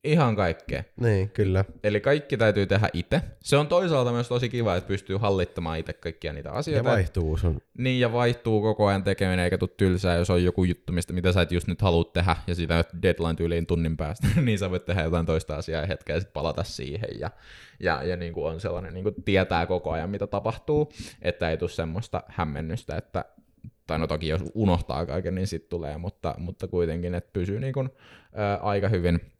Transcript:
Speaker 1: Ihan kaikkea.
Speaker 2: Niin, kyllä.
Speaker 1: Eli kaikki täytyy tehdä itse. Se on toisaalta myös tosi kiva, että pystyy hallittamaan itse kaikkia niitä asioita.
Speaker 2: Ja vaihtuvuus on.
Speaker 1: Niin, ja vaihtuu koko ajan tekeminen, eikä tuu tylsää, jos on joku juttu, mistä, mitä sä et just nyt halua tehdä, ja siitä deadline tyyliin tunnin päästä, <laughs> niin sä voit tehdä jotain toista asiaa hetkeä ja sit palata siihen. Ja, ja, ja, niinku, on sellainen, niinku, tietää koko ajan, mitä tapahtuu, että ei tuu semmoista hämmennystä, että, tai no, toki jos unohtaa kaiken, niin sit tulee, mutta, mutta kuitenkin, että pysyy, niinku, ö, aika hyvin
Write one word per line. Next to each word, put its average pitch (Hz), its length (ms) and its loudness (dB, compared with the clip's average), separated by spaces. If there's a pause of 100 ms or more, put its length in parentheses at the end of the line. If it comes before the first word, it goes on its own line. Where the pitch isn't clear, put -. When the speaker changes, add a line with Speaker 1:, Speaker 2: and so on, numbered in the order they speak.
Speaker 1:
Ihan 147 320 4
kaikkea. 90 480 -2 (160)
Speaker 2:
Niin, 101 300 2
kyllä. 95 340 2 (200)
Speaker 1:
Eli 104 160 2
kaikki 143 360 0
täytyy 104 300 4
tehdä 98 260 4
itse. 107 280 0 (200)
Se - 160 2
on 147 100 4
toisaalta 156 460 2
myös 120 160 -2
tosi 123 200 0
kiva, 110 280 0
että 90 120 -4
pystyy 95 280 -4
hallittamaan 90 640 0
itse 82 140 -8
kaikkia 80 400 -8
niitä 71 200 -10
asioita. 127 360 0
Speaker 2:
Ja 117 60 4
vaihtuvuus 82 500 0
on. 78 160 0 (180)
Speaker 1:
Niin, 127 220 0
ja 120 120 4
vaihtuu 120 500 2
koko 107 240 2
ajan 98 180 2
tekeminen, 92 400 2
eikä 90 140 2
tuu 92 100 0
tylsää, 90 480 2
jos 90 140 2
on 90 140 6
joku 87 200 4
juttu, 90 280 0
mistä, 87 200 -2
mitä 90 200 2
sä 90 100 6
et 82 100 2
just 87 140 0
nyt 87 160 -2
halua 85 220 4
tehdä, 87 320 0 (100)
ja 90 80 -4
siitä 82 300 2 (180)
deadline 82 320 2
tyyliin 82 320 0
tunnin 80 300 0
päästä, 78 300 -4 (100)
<laughs> 170 80 4
niin 110 140 2
sä 92 120 -2
voit 90 140 -4
tehdä 92 180 0
jotain 82 240 0
toista 80 300 0
asiaa 78 300 -4
hetkeä 80 300 -4
ja 90 40 0
sit 98 120 -12
palata 76 320 -4
siihen. 76 440 -8 (100)
Ja, 80 120 -8 (500)
ja, 80 220 0
ja, 87 140 -2
niinku, 82 280 -6
on 80 160 -4
sellainen, 87 340 -6
niinku, 95 160 -2 (140)
tietää 92 420 2
koko 87 260 -2
ajan, 80 180 -4
mitä 101 160 -4
tapahtuu, 147 680 -2 (300)
että 87 280 -2
ei 80 60 0
tuu 85 120 -4
semmoista 82 600 -6
hämmennystä, 80 680 -6
että, - 280 -6 (640)
tai 80 120 -2
no, 80 80 0
toki 78 220 -4
jos 80 120 0 (140)
unohtaa 87 520 0
kaiken, 85 280 -4
niin 92 120 -2
sit 82 220 -8
tulee, 76 300 -8
mutta, 87 400 -8
mutta 87 300 -8
kuitenkin, 87 460 -2
että 87 180 -8
pysyy, 98 280 -2
niinku, 135 200 -4
ö, 131 80 -4 (720)
aika 98 280 0
hyvin 87 320 2 (200)